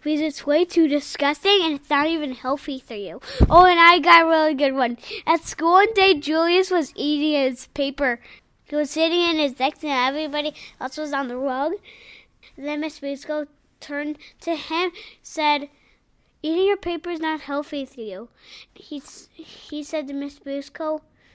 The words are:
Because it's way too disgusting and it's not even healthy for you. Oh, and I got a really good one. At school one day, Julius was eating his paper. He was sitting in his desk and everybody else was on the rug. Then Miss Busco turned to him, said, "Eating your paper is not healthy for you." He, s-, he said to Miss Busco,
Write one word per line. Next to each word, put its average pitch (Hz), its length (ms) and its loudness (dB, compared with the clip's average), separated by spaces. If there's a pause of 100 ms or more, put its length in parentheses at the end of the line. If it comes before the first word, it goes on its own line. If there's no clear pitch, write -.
Because 302 160 -2
it's 302 260 -6
way 302 200 2
too 330 240 2
disgusting 294 720 0
and 311 120 -2
it's - 140 -14
not 294 180 2
even 302 260 -4
healthy 269 480 -6
for - 120 -16
you. 202 280 -12 (280)
Oh, 339 160 10
and 359 140 6
I 339 200 8
got 330 260 8
a 320 40 0
really 311 240 4
good 269 220 0
one. 247 220 -2 (280)
At 330 200 0
school 330 260 -2
one 403 220 6
day, 392 260 6
Julius 339 500 2
was 339 280 0
eating 294 440 0
his 262 260 -4
paper. 277 520 -4 (460)
He - 100 -8
was 294 160 0
sitting 330 300 0
in 339 180 0
his 285 140 -2
desk 277 280 -4
and 302 120 -6
everybody 294 600 -4 (280)
else - 160 -10
was 302 160 -8
on 277 160 -4
the 247 80 -8
rug. 269 340 -4 (880)
Then 294 240 -8
Miss 311 180 -8
Busco 285 480 -8 (320)
turned 294 380 -8 (240)
to 330 160 -4
him, 339 340 -4 (320)
said, 294 460 -4 (720)
"Eating 330 260 0
your 403 100 0
paper 349 340 -8
is 330 100 -8
not 311 200 -6
healthy 285 440 -8
for - 160 -18
you." 214 260 -12 (460)
He, - 240 -16
s-, - 360 -18
he - 500 -14
said 302 240 -8
to 285 60 -10
Miss 277 260 -10
Busco, 302 600 -8 (340)